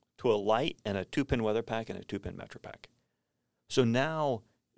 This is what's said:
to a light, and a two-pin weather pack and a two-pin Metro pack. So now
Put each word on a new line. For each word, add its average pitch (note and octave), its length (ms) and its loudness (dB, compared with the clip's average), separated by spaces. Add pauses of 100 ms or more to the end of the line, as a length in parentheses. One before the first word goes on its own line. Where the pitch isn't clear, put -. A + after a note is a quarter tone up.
(180)
to B2 120 2
a G#2+ 60 6
light, A2 480 2
and G2+ 120 -2
a F#2 100 -4
two-pin C3+ 360 0
weather A2 200 2
pack A2+ 280 -6
and F#2+ 80 -10
a - 60 -14
two-pin - 320 -8
Metro - 240 -16
pack. - 280 -16 (800)
So - 140 4
now C3+ 600 0 (360)